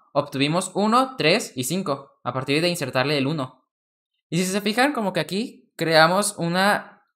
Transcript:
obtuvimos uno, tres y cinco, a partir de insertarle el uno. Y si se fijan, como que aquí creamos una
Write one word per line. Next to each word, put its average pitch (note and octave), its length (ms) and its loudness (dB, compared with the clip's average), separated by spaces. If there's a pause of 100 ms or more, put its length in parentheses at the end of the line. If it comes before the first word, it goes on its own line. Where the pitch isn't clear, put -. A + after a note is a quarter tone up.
(120)
obtuvimos D3 640 0
uno, A#3+ 420 2
tres E3 380 0
y B2+ 100 -4
cinco, D3+ 480 -4 (120)
a B2 80 -6
partir C#3 300 0
de F3 60 2
insertarle C#3+ 500 -2
el C3+ 80 0
uno. C#3+ 400 -6 (640)
Y E3 100 -2
si F#3 60 2
se F#3+ 160 -2
fijan, A#3 320 0
como G#3 200 -4
que E3+ 80 -2
aquí - 560 -6
creamos E3 640 4
una F3+ 640 0 (140)